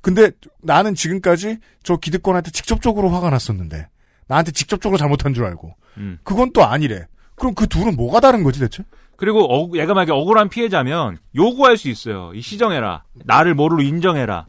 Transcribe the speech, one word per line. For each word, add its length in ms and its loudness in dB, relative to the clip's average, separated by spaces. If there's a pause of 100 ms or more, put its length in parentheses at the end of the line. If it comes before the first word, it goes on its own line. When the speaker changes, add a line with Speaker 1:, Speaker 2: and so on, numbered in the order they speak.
Speaker 1:
근데 280 4 (320)
나는 320 2
지금까지 640 -2 (240)
저 140 0
기득권한테 560 -2
직접적으로 560 -2
화가 220 0
났었는데 580 -4 (400)
나한테 240 0
직접적으로 460 -2
잘못한 360 0
줄 120 -2
알고. 280 -12 (220)
Speaker 2:
음. 260 -12
Speaker 1:
그건 300 0
또 120 6
아니래. 420 -2 (280)
그럼 200 -4
그 120 0
둘은 300 -2
뭐가 240 2
다른 240 6
거지 160 0
대체? 240 -4 (320)
Speaker 2:
그리고 360 2
억-, 240 -2
예감하게 360 0
억울한 360 2
피해자면 680 -4 (160)
요구할 420 4
수 120 -8
있어요. 460 -10
이 80 -14
시정해라. 600 -4 (220)
나를 300 4
뭐로 280 2
인정해라. 680 -2